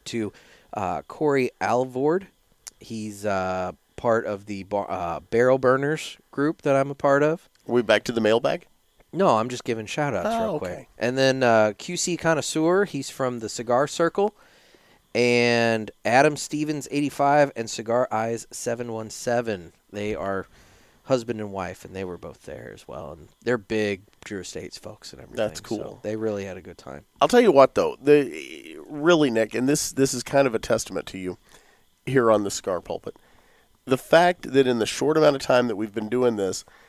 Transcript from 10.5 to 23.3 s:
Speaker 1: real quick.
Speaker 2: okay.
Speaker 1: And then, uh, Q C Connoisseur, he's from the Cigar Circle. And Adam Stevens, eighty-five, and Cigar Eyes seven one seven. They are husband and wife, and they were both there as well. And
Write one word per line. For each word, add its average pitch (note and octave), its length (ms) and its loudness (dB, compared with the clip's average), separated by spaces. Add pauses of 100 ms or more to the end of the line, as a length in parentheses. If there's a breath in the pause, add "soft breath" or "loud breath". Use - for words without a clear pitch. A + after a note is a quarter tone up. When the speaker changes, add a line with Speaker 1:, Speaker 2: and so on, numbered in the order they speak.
Speaker 1:
real D#3 80 -6
quick. F2+ 120 -8
Speaker 2:
okay. - 240 -14
Speaker 1:
And B2+ 220 -2
then, C3 240 4
uh, A2 340 6
Q F3+ 200 -8
C E3+ 200 -2
Connoisseur, E3 680 0
he's C#3 260 -8
from B2 300 -4
the A2 80 -8
Cigar B2 400 0
Circle. G3 460 0 (800 soft breath)
And A#2 760 2 (140)
Adam C#3 320 4
Stevens, D3+ 560 -6
eighty-five, C#3+ 640 2
and A2+ 120 -6
Cigar A#2 440 -2
Eyes A2+ 400 -4
seven A#2+ 400 -6
one A2 180 -10
seven. A2+ 600 -4 (200)
They G#2 220 -6
are F#2+ 320 -6 (580 soft breath)
husband A#2 360 -2
and G#2 120 -8
wife, F2+ 320 -8
and F#2 100 -18
they F#2+ 100 -8
were F2+ 140 -10
both - 260 -16
there A#1+ 280 -14
as - 140 -20
well. C#2 260 -12
And D2 160 -20 (160)